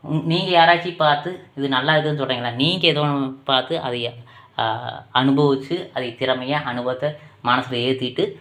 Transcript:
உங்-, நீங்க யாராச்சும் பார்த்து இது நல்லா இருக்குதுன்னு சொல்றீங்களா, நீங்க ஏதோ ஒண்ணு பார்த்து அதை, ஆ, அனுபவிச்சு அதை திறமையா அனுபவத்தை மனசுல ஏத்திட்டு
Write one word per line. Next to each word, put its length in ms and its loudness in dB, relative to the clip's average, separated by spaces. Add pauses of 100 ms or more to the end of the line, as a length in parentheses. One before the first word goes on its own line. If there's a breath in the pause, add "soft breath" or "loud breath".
உங்-, 220 -2
நீங்க 260 0
யாராச்சும் 520 4
பார்த்து 260 2 (240)
இது 140 -4
நல்லா 260 2
இருக்குதுன்னு 280 0
சொல்றீங்களா, 340 -2
நீங்க 320 2
ஏதோ 160 2
ஒண்ணு 280 0 (120)
பார்த்து 380 0
அதை, 160 -4 (600 loud breath)
ஆ, 60 0 (500)
அனுபவிச்சு 640 2 (180)
அதை 140 -4 (120)
திறமையா 440 -2
அனுபவத்தை 460 -4 (340 loud breath)
மனசுல 360 0
ஏத்திட்டு 440 -2 (160)